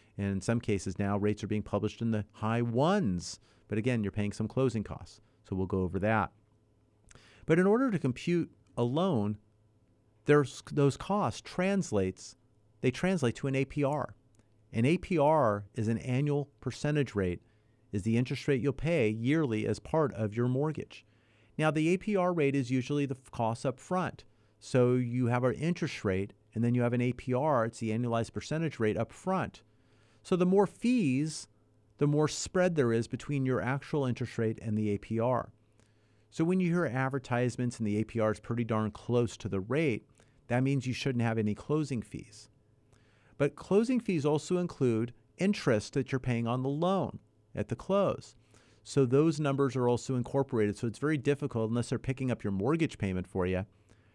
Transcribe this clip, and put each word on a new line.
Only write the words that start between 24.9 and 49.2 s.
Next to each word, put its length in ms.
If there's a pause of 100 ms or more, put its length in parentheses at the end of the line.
you 320
have 180
an 80
interest 500
rate, 300 (200)
and 80
then 140
you 60
have 100
an 100
A 120
P 200
R, 300
it's 160
the 120
annualized 420
percentage 460
rate 180
up 160
front. 500 (600)
So 120
the 100
more 220
fees, 800 (500)
the 100
more 200
spread 480
there 160
is 160
between 380
your 160
actual 440
interest 320
rate 240
and 160
the 120
A 80
P 200
R. 360 (760)
So 140
when 160
you 140
hear 120
advertisements 920
and 80
the 120
A 40
P 160
R 120
is 100
pretty 240
darn 260
close 460
to 100
the 140
rate, 440 (420)
that 160
means 220
you 80
shouldn't 300
have 140
any 180
closing 460
fees. 480 (880)
But 180
closing 460
fees 240
also 320
include 560 (240)
interest 560
that 180
you're 80
paying 280
on 160
the 60
loan, 500 (360)
at 140
the 60
close. 600 (480)
So 220
those 340